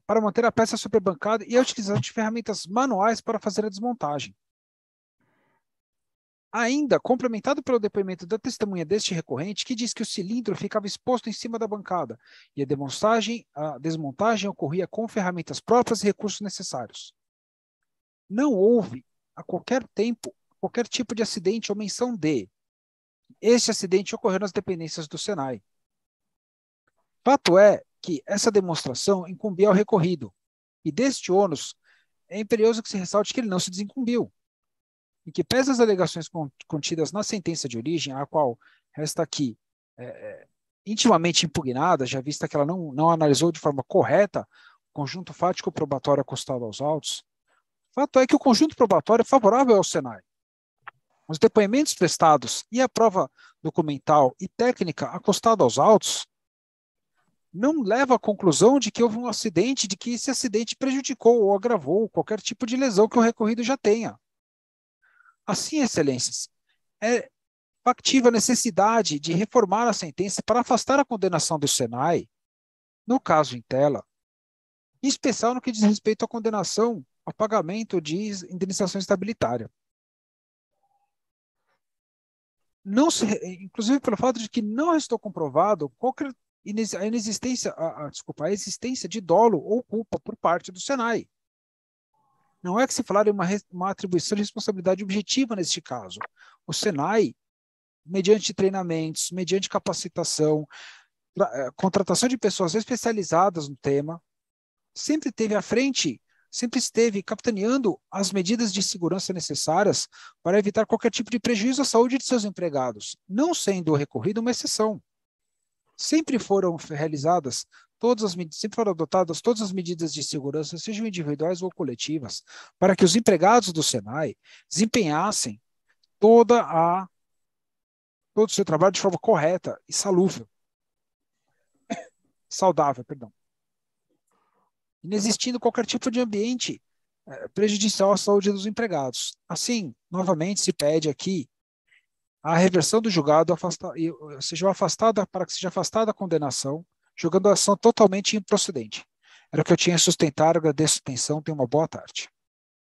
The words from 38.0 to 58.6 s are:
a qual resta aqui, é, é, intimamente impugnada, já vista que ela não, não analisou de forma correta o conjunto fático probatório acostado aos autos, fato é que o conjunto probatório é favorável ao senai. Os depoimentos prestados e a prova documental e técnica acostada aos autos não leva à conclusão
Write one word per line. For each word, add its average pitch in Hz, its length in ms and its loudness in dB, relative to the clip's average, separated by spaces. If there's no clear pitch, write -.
a 139 120 -6
qual 139 340 0
resta 151 320 -4
aqui, 135 340 -4
é, 123 100 -18
é, - 420 -18
intimamente 180 600 2
impugnada, 147 600 0
já 131 140 -6
vista 139 260 -8
que 156 120 -4
ela 143 80 2
não, 165 260 -6
não 151 180 2
analisou 156 400 4
de 160 100 -6
forma 139 240 -2
correta 156 580 2
o - 20 -20
conjunto 147 420 -8
fático 180 380 -2
probatório 143 480 0
acostado 131 460 -6
aos 107 160 -10
autos, 147 420 -4
fato 269 260 2
é 262 80 6
que - 80 4
o 277 40 6
conjunto 285 360 4
probatório 208 460 4
é 233 40 2
favorável 240 520 6
ao 185 60 6
senai. 131 360 -4
Os 160 140 -8
depoimentos 226 540 4
prestados 151 760 4
e 240 120 0
a 262 80 2
prova 190 420 2
documental 147 800 2
e 185 80 -8
técnica 214 580 -2
acostada 185 560 2
aos 123 160 2
autos - 480 4
não 277 280 0
leva 247 340 2
à 220 40 2
conclusão 202 580 4